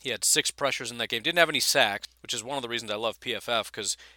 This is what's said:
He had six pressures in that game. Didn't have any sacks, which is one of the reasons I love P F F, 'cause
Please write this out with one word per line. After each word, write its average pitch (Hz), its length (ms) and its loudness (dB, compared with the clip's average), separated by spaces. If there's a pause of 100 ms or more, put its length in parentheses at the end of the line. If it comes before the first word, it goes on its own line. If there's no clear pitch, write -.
He 131 80 -4
had 110 140 -2
six - 260 2
pressures 127 400 -4
in 120 80 -10
that 113 100 -2
game. 113 140 -2
Didn't 165 160 0
have 165 100 8
any 143 120 0
sacks, 107 480 2 (120)
which - 140 -6
is 110 80 -4
one 131 140 -4
of 131 60 -2
the 117 60 -4
reasons 113 220 -4
I 104 60 -2
love 110 240 -2
P 123 140 -4
F 101 140 -8
F, 113 220 0
'cause 101 260 -4 (200)